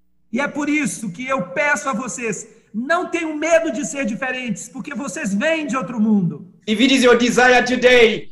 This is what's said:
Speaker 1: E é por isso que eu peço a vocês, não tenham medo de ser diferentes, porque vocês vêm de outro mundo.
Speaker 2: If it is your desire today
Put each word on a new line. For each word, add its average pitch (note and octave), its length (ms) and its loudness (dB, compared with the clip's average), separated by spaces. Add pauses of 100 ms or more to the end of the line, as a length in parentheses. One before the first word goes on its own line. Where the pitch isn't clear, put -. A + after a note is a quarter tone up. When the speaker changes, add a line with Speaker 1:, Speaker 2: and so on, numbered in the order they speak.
(300)
Speaker 1:
E A#3 100 -2
é D4 80 -2
por C#4+ 200 -6
isso C#4+ 420 -2
que B3 160 -12
eu C4+ 140 -2 (120)
peço D4 360 -2
a C4+ 60 -2
vocês, A#3 520 -6 (280)
não E4 340 -2
tenham E4 260 -4
medo D#4+ 380 2
de B3+ 140 -6
ser C#4 180 -6
diferentes, B3 640 -6
porque C4+ 260 -12
vocês C4+ 400 -6
vêm D4+ 320 0
de G#3+ 80 -4
outro B3 240 -4
mundo. G3+ 540 0 (140)
Speaker 2:
If G#3+ 140 0
it C4+ 140 4
is C4 80 4
your A#3+ 140 8
desire A#3+ 480 4
today A#3 680 4